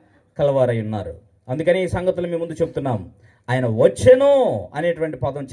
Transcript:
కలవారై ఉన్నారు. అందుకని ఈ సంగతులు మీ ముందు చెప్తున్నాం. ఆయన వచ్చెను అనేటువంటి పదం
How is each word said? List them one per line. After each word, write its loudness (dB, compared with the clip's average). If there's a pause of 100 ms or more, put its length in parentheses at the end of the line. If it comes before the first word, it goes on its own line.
(380)
కలవారై 2
ఉన్నారు. -8 (300)
అందుకని 0
ఈ -2
సంగతులు -2
మీ -4
ముందు -6
చెప్తున్నాం. -4 (380)
ఆయన 0
వచ్చెను 4
అనేటువంటి -4
పదం -8